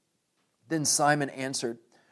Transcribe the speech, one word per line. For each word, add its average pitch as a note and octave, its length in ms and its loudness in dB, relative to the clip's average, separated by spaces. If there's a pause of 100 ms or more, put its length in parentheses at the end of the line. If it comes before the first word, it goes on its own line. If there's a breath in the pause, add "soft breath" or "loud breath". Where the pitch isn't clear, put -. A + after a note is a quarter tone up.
(680)
Then D#3+ 160 0
Simon D3 460 2
answered, C3 480 -6 (340 soft breath)